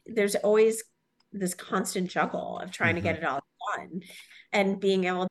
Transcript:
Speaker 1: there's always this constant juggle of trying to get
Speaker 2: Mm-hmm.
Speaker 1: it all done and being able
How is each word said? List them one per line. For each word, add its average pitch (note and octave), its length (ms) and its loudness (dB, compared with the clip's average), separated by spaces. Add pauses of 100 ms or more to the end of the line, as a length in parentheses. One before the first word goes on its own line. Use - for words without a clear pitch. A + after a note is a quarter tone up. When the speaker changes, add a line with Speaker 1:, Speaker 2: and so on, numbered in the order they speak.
Speaker 1:
there's G3+ 300 0
always A3 480 4 (480)
this F#3 220 -4
constant F#3+ 560 -4
juggle - 500 -2
of F#3 120 -10
trying E3 240 2
to F3 60 -2
get E3 140 0
Speaker 2:
Mm-hmm. - 20 -10
Speaker 1:
it D#3+ 80 -6
all C#3 160 -2 (340)
done E3 260 -10 (520)
and G3 260 2
being F#3+ 260 4
able F3+ 260 0